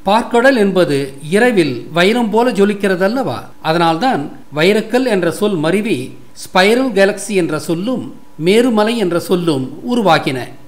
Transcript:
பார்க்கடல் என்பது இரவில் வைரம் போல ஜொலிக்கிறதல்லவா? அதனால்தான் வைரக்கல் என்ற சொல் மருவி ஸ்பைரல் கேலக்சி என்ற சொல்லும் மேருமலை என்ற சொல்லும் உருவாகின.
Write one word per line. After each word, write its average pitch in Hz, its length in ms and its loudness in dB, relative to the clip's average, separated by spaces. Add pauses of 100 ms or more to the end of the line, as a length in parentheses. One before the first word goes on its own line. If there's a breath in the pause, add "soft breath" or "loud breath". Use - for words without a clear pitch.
பார்க்கடல் 233 580 2
என்பது 180 400 2 (300)
இரவில் 190 460 2 (180)
வைரம் 208 380 2
போல 220 200 2
ஜொலிக்கிறதல்லவா? 196 880 0 (220)
அதனால்தான் 165 640 0 (300)
வைரக்கல் 208 540 2
என்ற 190 240 0
சொல் 202 280 -2
மருவி 180 380 0 (400)
ஸ்பைரல் 220 560 2
கேலக்சி 196 420 0
என்ற 165 240 0
சொல்லும் 185 460 -4 (340)
மேருமலை 214 580 2
என்ற 180 240 0
சொல்லும் 165 440 0 (200)
உருவாகின. 170 540 0 (300)